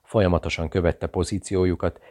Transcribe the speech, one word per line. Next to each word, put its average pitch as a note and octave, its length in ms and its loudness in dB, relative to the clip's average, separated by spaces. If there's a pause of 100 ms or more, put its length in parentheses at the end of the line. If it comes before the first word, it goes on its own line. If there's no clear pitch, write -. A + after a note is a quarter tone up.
folyamatosan E2+ 640 0
követte E2+ 380 0
pozíciójukat, F#2 920 -2 (100)